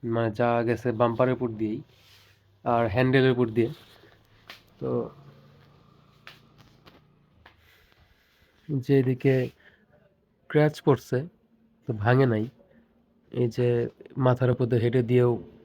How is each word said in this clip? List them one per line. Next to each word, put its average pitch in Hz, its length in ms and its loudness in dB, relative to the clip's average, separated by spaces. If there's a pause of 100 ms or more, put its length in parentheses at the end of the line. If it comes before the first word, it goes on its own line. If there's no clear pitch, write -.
(160)
মানে 117 140 0 (100)
যা 120 100 2 (180)
গেছে 117 220 -2 (120)
বাম্পারের 120 360 2
উপর 123 120 -6 (100)
দিয়েই 110 200 -4 (840)
আর 117 180 0 (100)
হ্যান্ডেলের 131 420 2
উপর 120 200 0
দিয়ে। 117 140 0 (1080)
তো 135 120 -8 (3750)
যেদিকে 135 680 0 (1120)
ক্র্যাচ 151 340 2
পড়ছে 131 340 0 (680)
তো - 40 -6 (120)
ভাঙে 123 300 4
নাই, 107 120 -2 (880)
এই 123 240 -2
যে 123 120 0 (580)
মাথার 123 260 2
উপর 123 180 0
দিয়ে 117 140 2
হেঁটে 120 260 2
দিয়েও 123 220 4 (340)